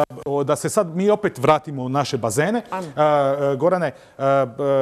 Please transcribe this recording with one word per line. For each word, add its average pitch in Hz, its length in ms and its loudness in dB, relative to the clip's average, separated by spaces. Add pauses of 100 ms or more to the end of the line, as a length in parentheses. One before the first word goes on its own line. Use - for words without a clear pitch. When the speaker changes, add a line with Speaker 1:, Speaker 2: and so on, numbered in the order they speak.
(260)
Speaker 1:
o, 143 180 -2
da 147 120 0
se 160 120 -4
sad 170 280 -2
mi 196 140 2
opet 208 280 0
vratimo 147 440 2
u 127 60 -6
naše 139 300 -2
bazene. 151 520 0
Speaker 2:
Ajmo. 185 180 -6
Speaker 1:
E, 143 640 2
e, 135 40 -2
Gorane, 170 300 0
e, - 380 -8
e, 139 220 4 (360)